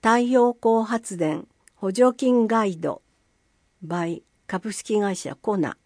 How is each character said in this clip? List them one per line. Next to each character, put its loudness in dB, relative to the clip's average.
太 4
陽 4
光 2
発 -6
電 -4
補 -6
助 4
金 2
ガ 2
イ -4
ド、 -6
by -4
株 -8
式 -4
会 -2
社 -10
コ -4
ナ。 -2